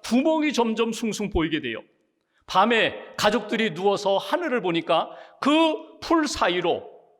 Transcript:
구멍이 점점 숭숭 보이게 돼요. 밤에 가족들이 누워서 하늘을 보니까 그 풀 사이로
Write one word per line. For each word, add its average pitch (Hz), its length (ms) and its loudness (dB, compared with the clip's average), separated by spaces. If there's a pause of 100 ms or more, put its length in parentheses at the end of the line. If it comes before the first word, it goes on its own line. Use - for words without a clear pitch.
구멍이 302 480 2
점점 226 400 0
숭숭 214 380 -4
보이게 160 300 0
돼요. 120 220 -8 (640)
밤에 202 480 4 (220)
가족들이 220 580 0
누워서 196 440 0
하늘을 285 420 -2
보니까 170 500 0 (300)
그 311 480 2 (120)
풀 320 280 0
사이로 175 600 -2 (320)